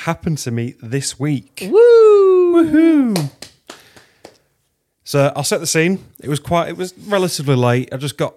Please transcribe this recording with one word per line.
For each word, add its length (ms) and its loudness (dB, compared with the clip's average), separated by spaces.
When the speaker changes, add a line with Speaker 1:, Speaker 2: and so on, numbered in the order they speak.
Speaker 1:
happened 380 -6
to 120 -10
me 320 -6
this 360 -8
week. 520 -8
Speaker 2:
Woo! 840 6
Speaker 1:
Woohoo! 800 2
So 320 0
I'll 80 -6
set 160 -2
the 80 -10
scene. 360 -2
It 80 -12
was 100 -4
quite, 300 -4
it 80 -12
was 200 -10
relatively 580 -2
late. 360 0
I 60 -10
just 200 -10
got 200 -6